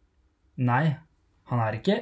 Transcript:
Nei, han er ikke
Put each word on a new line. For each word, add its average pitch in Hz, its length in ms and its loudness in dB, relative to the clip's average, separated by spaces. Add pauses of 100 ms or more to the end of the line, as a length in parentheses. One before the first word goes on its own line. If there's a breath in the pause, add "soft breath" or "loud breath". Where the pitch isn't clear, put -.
(560)
Nei, 131 380 2 (580)
han 120 80 2
er 110 160 0
ikke 196 260 0